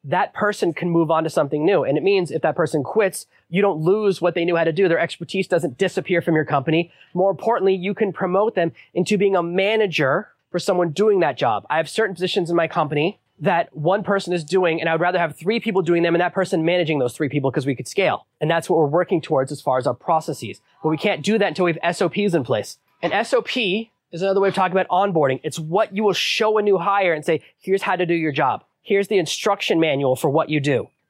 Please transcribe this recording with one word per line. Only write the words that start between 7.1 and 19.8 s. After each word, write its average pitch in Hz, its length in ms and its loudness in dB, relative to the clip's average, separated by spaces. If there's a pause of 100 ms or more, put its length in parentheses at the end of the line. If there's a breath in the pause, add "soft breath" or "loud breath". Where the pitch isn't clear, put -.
More 185 160 2
importantly, 190 440 0
you 190 200 -4
can 202 180 -2
promote 196 420 0
them 170 180 0 (220 loud breath)
into 202 220 0
being 196 180 2
a 175 80 2
manager 185 880 0 (220)
for 175 80 -4
someone 175 320 0
doing 196 300 2
that 143 160 0
job. 110 340 -2
I 156 80 0
have 170 100 -2
certain 208 260 -2
positions 175 360 -2
in 170 60 0
my 165 120 2
company 156 500 -2 (240)
that 170 340 0
one 180 280 0
person 196 280 0
is 175 120 -2
doing, 165 360 2
and 165 80 -2
I 160 40 0
would 160 80 0
rather 180 180 2
have 165 180 -2
three 214 240 -2
people 190 220 0
doing 170 220 2
them 170 100 2
and 175 80 2
that 175 100 -2
person 180 320 -2
managing 160 360 0
those 123 120 -2
three 151 160 -4
people 135 220 -2
'cause 131 160 -4
we 139 80 0
could - 140 -10
scale. 180 360 -2 (160)
And 151 80 -2
that's 165 220 0
what 170 80 2
we're 156 80 4
working 170 340 0
towards 135 300 -2
as 147 100 -10
far 131 180 0
as - 80 -2